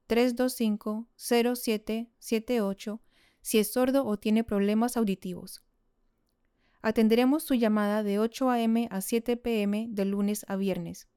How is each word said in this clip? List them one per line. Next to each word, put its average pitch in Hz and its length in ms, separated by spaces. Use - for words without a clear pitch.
tres 240 260
dos 254 200
cinco, 214 600
cero 240 400
siete 220 640
siete 226 420
ocho 202 400
si - 160
es 208 140
sordo 262 320
o 208 140
tiene 220 240
problemas 220 540
auditivos. 190 680
Atenderemos 226 640
su 269 100
llamada 214 480
de 202 160
ocho 233 320
A 240 100
M 226 300
a 190 100
siete 233 360
P 233 260
M 208 280
de 202 160
lunes 202 420
a 196 80
viernes. 180 500